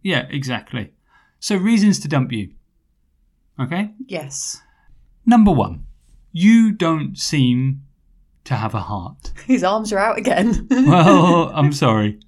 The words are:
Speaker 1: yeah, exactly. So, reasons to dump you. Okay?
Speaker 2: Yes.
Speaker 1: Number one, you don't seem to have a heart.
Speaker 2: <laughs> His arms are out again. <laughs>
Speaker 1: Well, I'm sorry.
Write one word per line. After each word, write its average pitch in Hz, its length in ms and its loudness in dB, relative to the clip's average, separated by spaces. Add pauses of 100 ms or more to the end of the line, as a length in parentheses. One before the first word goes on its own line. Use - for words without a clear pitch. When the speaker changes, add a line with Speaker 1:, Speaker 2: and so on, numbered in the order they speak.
Speaker 1:
yeah, 170 300 -4
exactly. 127 600 -10 (460)
So, - 180 -4
reasons 208 420 2
to - 80 -10
dump 131 240 -2
you. 107 220 -8 (1040)
Okay? 175 320 -6 (160)
Speaker 2:
Yes. - 560 -12 (600)
Speaker 1:
Number 226 280 4
one, 98 340 -2 (460)
you 220 400 4
don't 156 480 -4
seem 135 640 -2 (640)
to 135 100 -6
have 110 180 -6
a 107 60 -4
heart. 95 600 -10
Speaker 2:
<laughs> - 60 -20
His 254 180 0
arms 214 300 -2
are 196 60 -2
out 214 180 0
again. 214 500 -2
<laughs> - 40 0
Speaker 1:
Well, 175 840 4
I'm 147 180 2
sorry. 110 560 0